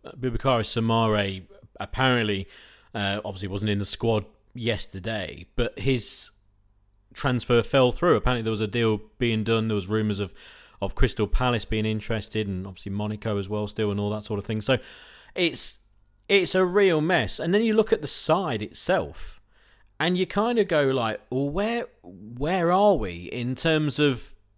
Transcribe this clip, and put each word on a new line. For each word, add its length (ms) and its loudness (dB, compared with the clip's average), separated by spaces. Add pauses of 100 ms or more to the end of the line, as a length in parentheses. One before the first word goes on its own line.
Boubakary 600 0
Soumaré, 840 2 (340)
apparently, 680 0 (480)
uh, 280 -2
obviously 240 -8
wasn't 220 -2
in 100 0
the 60 -2
squad 400 0 (280)
yesterday, 1000 -6
but 240 -2
his 520 -2 (800)
transfer 500 2
fell 280 4
through. 240 4
Apparently 280 0
there 80 -2
was 100 -2
a 60 -2
deal 340 0 (160)
being 260 0
done. 260 2
There 60 0
was 120 -2
rumours 320 0
of, 140 -6 (480)
of 140 -4
Crystal 320 2
Palace 360 2
being 220 -2
interested, 640 -4
and 180 -4
obviously 260 -12
Monaco 460 -4
as 100 -4
well 200 -4
still, 240 -2
and 80 -2
all 100 -2
that 160 -6
sort 140 -4
of 60 -8
thing. 160 -4
So 180 0 (560)
it's, 420 -2 (500)
it's 280 2
a 100 4
real 360 4
mess. 380 0
And 140 0
then 80 4
you 140 2
look 180 4
at 80 2
the 60 -6
side 560 0
itself, 760 -4 (600)
and 180 0
you 80 0
kind 320 0
of 100 2
go 180 2
like, 440 0
"Well, 200 -2
where, 360 -2 (160)
where 680 -2
are 240 6
we 300 -4
in 280 -4
terms 460 0
of 340 2 (240)